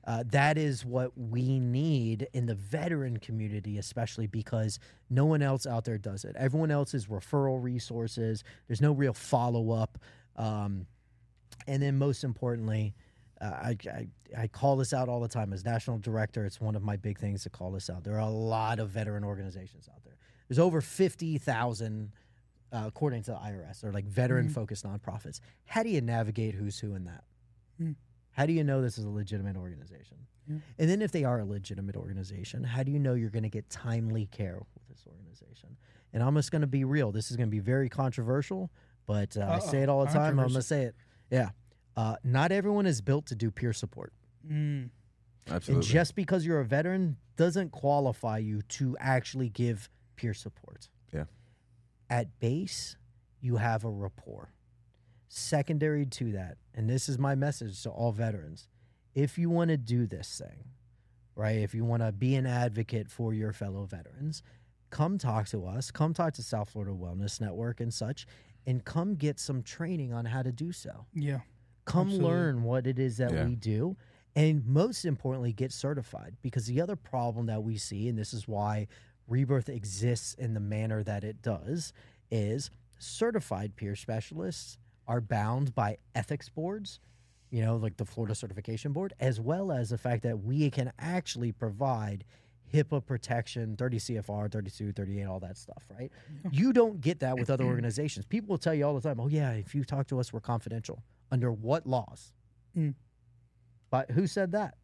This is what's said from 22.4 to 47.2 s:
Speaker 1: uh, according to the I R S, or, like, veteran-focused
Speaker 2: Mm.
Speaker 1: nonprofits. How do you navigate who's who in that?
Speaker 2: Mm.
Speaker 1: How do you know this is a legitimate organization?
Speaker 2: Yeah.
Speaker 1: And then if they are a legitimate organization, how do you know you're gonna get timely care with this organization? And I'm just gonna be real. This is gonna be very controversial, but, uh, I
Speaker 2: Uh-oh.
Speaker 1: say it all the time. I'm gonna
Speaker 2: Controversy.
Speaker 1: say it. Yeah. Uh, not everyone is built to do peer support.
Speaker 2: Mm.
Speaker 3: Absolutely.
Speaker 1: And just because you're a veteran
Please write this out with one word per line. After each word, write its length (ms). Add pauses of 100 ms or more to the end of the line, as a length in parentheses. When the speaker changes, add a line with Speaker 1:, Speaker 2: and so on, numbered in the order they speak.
Speaker 1:
uh, 140
according 380
to 80
the 40
I 140
R 180
S, 140
or, 80
like, 140
veteran-focused 800
Speaker 2:
Mm. 140
Speaker 1:
nonprofits. 400 (260)
How 180
do 60
you 120
navigate 540
who's 240
who 160
in 100
that? 180 (560)
Speaker 2:
Mm. 160 (360)
Speaker 1:
How 140
do 80
you 100
know 180
this 160
is 80
a 40
legitimate 480
organization? 580 (320)
Speaker 2:
Yeah. 100 (200)
Speaker 1:
And 120
then 120
if 100
they 140
are 140
a 60
legitimate 520
organization, 640
how 200
do 80
you 80
know 160
you're 160
gonna 180
get 200
timely 580
care 280 (180)
with 140
this 200
organization? 680 (380)
And 100
I'm 120
just 160
gonna 160
be 180
real. 260
This 200
is 60
gonna 120
be 100
very 300
controversial, 840 (360)
but, 280
uh, 60
I 160
Speaker 2:
Uh-oh. 140
Speaker 1:
say 100
it 80
all 160
the 60
time. 100
I'm 140
gonna 80
Speaker 2:
Controversy. 240
Speaker 1:
say 160
it. 120 (360)
Yeah. 180 (480)
Uh, 260
not 300
everyone 320
is 160
built 240
to 100
do 160
peer 220
support. 400 (340)
Speaker 2:
Mm. 420 (580)
Speaker 3:
Absolutely. 260 (120)
Speaker 1:
And 60
just 240
because 300
you're 160
a 40
veteran 520 (180)